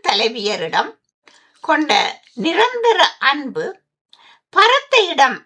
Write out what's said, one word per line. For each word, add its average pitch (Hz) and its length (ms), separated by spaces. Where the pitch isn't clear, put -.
தலைவியரிடம் 208 920
கொண்ட 302 280
நிரந்தர 453 640
அன்பு 262 400
பரத்தையிடம் 381 920